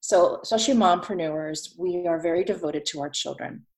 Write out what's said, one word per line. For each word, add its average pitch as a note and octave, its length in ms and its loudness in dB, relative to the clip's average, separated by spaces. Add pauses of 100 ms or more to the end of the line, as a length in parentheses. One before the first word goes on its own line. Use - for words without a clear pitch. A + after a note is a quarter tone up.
So - 420 4
especially A3+ 300 2
mompreneurs, E3+ 960 0 (100)
we F3+ 260 -2
are E3 160 0
very E3+ 220 2
devoted D#3 440 -4
to D3+ 120 -8
our C#3+ 100 -6
children. - 560 -8 (120)